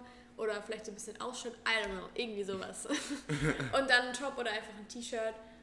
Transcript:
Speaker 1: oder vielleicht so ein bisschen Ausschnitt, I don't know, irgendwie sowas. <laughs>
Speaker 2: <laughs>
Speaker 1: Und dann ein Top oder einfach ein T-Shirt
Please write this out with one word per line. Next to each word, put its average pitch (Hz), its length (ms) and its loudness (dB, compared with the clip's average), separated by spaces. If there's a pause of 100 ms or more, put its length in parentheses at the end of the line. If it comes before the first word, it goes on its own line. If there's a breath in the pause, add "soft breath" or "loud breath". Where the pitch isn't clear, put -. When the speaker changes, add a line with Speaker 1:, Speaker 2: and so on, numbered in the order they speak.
(380 loud breath)
Speaker 1:
oder 208 240 0
vielleicht 208 240 -6
so 214 60 -8
ein 202 40 -8
bisschen - 240 -10
Ausschnitt, 240 360 -6 (100)
I 220 200 4
don't 196 120 0
know, 180 160 -6
irgendwie 214 300 -2
sowas. 190 420 -4
<laughs> - 0 -
Speaker 2:
<laughs> - 20 -8
Speaker 1:
Und 247 1000 2
dann 247 180 8
ein 254 60 -2
Top 269 240 -2
oder 233 140 0
einfach 214 260 -4
ein 214 100 -12
T-Shirt 226 460 -2 (300 loud breath)